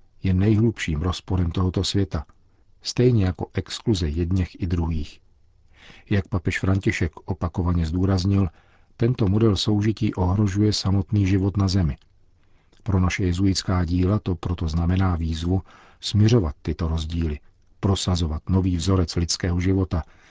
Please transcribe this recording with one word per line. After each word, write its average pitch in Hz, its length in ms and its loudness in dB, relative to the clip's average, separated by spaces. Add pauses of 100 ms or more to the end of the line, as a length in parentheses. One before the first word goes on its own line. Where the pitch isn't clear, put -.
(220)
je 95 120 2
nejhlubším 101 680 2
rozporem 90 480 -2
tohoto 92 340 -2
světa, 95 400 -4 (580)
stejně 120 420 2
jako - 300 -2
exkluze 87 540 -2
jedněch 85 540 -2
i 95 40 -4
druhých. 82 540 -4 (920)
Jak 98 180 0
papež - 320 -2
František 95 520 0 (120)
opakovaně 87 640 -2
zdůraznil, 95 600 2 (480)
tento 120 320 0
model 104 280 4
soužití 104 580 0
ohrožuje 98 580 2
samotný 98 540 0
život 95 300 2
na 98 120 2
zemi. 87 280 0 (840)
Pro 95 180 0
naše 90 240 0
jezuitská 92 600 0
díla 90 340 2
to 95 160 -4
proto 85 340 -4
znamená 87 480 0
výzvu 82 460 -2 (380)
smiřovat 104 640 2
tyto 82 260 -4
rozdíly, 80 500 -4 (420)
prosazovat 87 680 -2
nový 92 280 2
vzorec 90 400 0
lidského 87 440 -2
života, 92 420 0 (280)